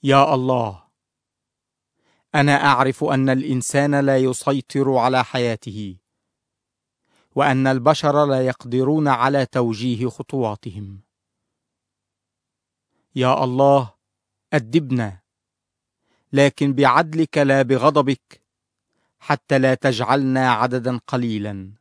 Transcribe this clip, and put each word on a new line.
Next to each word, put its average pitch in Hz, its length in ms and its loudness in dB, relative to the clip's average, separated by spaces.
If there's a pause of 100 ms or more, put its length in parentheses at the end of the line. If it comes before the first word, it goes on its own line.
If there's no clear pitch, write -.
يا 139 320 4
الله، 127 500 -2 (1500)
أنا 143 180 6
أعرف 135 520 2
أن 135 240 0
الإنسان 139 720 -2
لا 139 180 2
يسيطر 131 800 -2
على 127 280 2
حياته، 107 720 -6 (1400)
وأن 135 320 2
البشر 143 600 2
لا 131 200 0
يقدرون 131 600 -2
على 135 380 0
توجيه 120 600 -4
خطواتهم. 104 920 -8 (2250)
يا 127 300 0
الله، 131 500 2 (580)
أدبنا، 123 680 -4 (1080)
لكن 139 400 2
بعدلك 151 680 0
لا 135 240 2
بغضبك، 135 800 -2 (760)
حتى - 380 -2
لا 131 160 2
تجعلنا 131 760 0
عددا 123 560 -2
قليلا. 104 760 -6